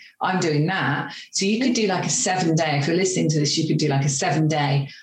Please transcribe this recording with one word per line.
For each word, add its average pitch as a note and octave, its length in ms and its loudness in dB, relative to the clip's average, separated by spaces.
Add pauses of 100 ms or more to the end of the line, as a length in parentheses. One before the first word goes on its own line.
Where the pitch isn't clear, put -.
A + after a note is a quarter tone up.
(220)
I'm F#3 180 0
doing D3+ 280 2
that. F3 460 -2 (180)
So F#3+ 140 -2
you A3 140 2
could C4+ 160 2
do, A3 100 2
like, F3+ 200 0
a D#3+ 40 -2
seven-day, D#3+ 720 0
if C#3 80 0
you're E3 80 0
listening E3+ 340 0
to D3+ 100 0
this, C#3+ 180 0
you D#3 100 0
could D#3 100 0
do, D#3 100 0
like, C#3 180 0
a D3+ 40 2
seven-day, D3 800 0 (140)